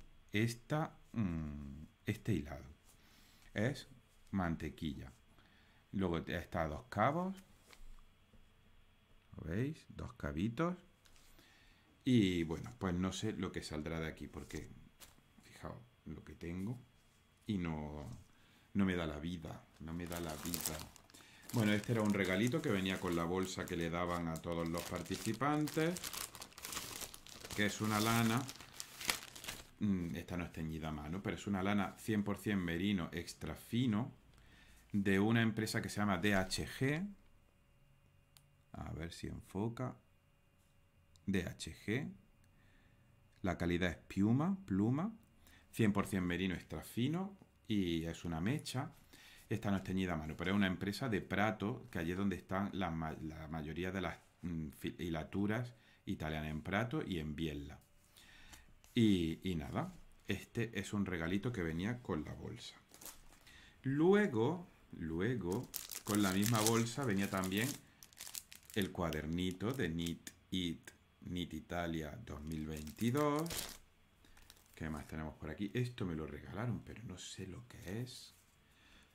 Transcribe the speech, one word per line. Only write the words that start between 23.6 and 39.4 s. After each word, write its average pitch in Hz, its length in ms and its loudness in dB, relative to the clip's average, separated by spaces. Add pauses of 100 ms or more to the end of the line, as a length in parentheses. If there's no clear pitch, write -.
que 87 120 -2
le 82 120 2
daban 87 380 0
a 82 60 0
todos 82 340 -2
los 82 140 0
participantes, 143 1160 0 (1600)
que 104 120 4
es - 120 -2
una 107 220 4
lana, 117 400 4 (1400)
mm, 90 360 0
esta 85 200 -6
no 87 80 -2
es 82 80 -6
teñida 80 380 -4
a - 20 -2
mano, 76 300 -4
pero 90 160 -2
es - 100 -8
una 98 160 0
lana 101 360 2
cien 104 240 0
por 101 140 0
cien 104 220 0
merino 85 540 2
extra 80 420 -6
fino 120 560 2 (800)
de 98 300 6
una 113 200 8
empresa 110 400 2
que 92 80 -4
se 101 120 -2
llama 101 160 4
D 104 180 6
H 92 320 2
G. 151 400 0 (1700)
A 80 180 -8
ver 80 220 -4
si - 140 -6
enfoca. 104 680 -4 (1300)